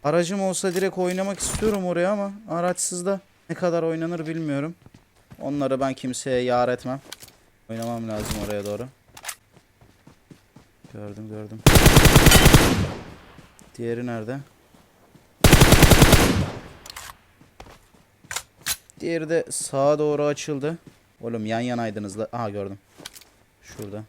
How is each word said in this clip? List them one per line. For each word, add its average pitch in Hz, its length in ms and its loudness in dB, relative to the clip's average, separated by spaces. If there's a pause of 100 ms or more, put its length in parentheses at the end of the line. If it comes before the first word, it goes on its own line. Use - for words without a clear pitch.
Aracım 170 380 -2
olsa 185 320 -4
direkt 185 240 -4
oynamak 185 400 -4
istiyorum 208 480 -4
oraya 175 240 -2
ama 202 220 -4 (180)
araçsız 175 560 -4
da 196 140 -4 (300)
ne 165 60 -8
kadar 170 260 -2
oynanır 165 440 -6
bilmiyorum. 160 480 -6 (640)
Onları 135 400 -4
ben 135 140 -4
kimseye 127 480 -6
yar 123 260 0
etmem. 127 320 -6 (720)
Oynamam 117 380 -8
lazım 107 260 -8 (120)
oraya 104 200 -8
doğru. 104 200 -8 (2000)
Gördüm, 104 360 -16
gördüm. 107 300 -14 (2250)
Diğeri 117 280 -6
nerede? 117 320 -10 (4000)
Diğeri 160 280 -6
de 165 220 -2
sağa 143 480 0
doğru 147 260 -2
açıldı. 147 540 -6 (420)
Oğlum 117 260 -8
yan 113 140 -4
yanaydınız 110 580 -6
la. 110 140 -6
Aha, 117 180 -6
gördüm. 98 280 -8 (840)
Şurada. 104 460 -14